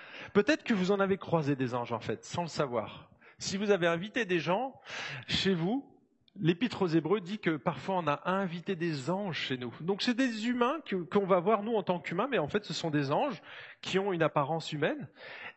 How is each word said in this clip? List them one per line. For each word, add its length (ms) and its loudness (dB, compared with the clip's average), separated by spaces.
Peut-être 300 4
que 120 2
vous 160 2
en 80 4
avez 180 4
croisé 380 2
des 180 -2
anges 180 -2
en 80 -2
fait, 240 -6
sans 200 -6
le 40 -4
savoir. 640 -4
Si 180 -6
vous 140 2
avez 160 4
invité 380 0
des 120 0
gens 420 -2
chez 280 2
vous, 360 0
l'Épître 440 2
aux 40 2
Hébreux 340 2
dit 180 -8
que 180 0
parfois 400 -2
on 100 0
a 220 0
invité 460 -2
des 340 -2
anges 280 -2
chez 200 -4
nous. 240 -6
Donc 200 -2
c'est 120 2
des 340 0
humains 380 2
que, 100 -2
qu'on 300 2
va 140 6
voir 240 4
nous 120 -2
en 80 2
tant 160 0
qu'humains, 300 -2
mais 80 0
en 100 2
fait 180 -2
ce 80 -6
sont 160 -2
des 220 2
anges 300 0
qui 180 0
ont 140 0
une 100 2
apparence 480 0
humaine. 360 -2